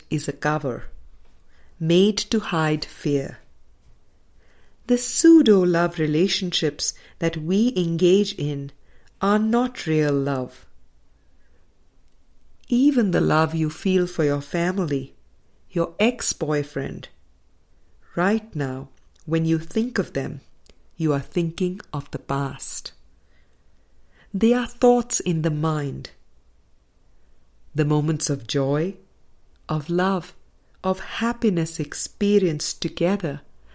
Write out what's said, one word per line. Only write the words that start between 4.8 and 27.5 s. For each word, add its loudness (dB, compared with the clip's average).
The 2
pseudo-love 6
relationships -2
that -2
we 0
engage 2
in -6
are 2
not -2
real 2
love. -4
Even 4
the 2
love 2
you 0
feel 0
for -2
your 0
family, -4
your -2
ex-boyfriend, -2
right 0
now, -6
when 0
you 2
think -4
of -4
them, -6
you 0
are 0
thinking -4
of -8
the -8
past. -6
They 4
are -2
thoughts 4
in 0
the 0
mind. -4